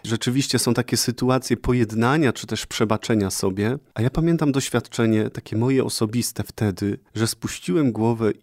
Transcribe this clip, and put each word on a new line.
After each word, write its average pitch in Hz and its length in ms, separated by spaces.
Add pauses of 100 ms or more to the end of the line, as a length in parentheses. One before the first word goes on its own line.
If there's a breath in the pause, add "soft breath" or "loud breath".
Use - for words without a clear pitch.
rzeczywiście 123 560
są 120 140
takie 120 240
sytuacje 127 600
pojednania 123 760
czy - 140
też 110 180
przebaczenia 107 640
sobie. 104 480 (160)
A 110 80
ja 120 80
pamiętam 160 420
doświadczenie 113 800
takie - 280
moje 127 260
osobiste 113 600
wtedy, 101 560 (160)
że 110 120
spuściłem 151 640
głowę 113 400 (120)